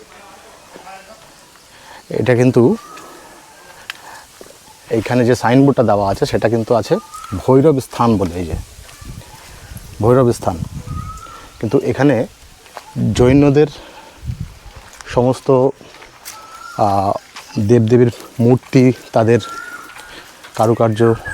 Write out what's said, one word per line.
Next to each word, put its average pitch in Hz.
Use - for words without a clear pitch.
এটা 120
কিন্তু, 123
এইখানে 117
যে 120
সাইনবোর্ডটা 135
দেওয়া 101
আছে, 117
সেটা 110
কিন্তু 117
আছে 117
ভৈরব 131
স্থান 117
বলে, 87
এই 90
যে 78
ভৈরব 120
স্থান। 90
কিন্তু 117
এখানে 135
জৈনদের 143
সমস্ত, 127
আহ, 101
দেবদেবীর 117
মূর্তি, 127
তাদের 113
কারুকার্য 113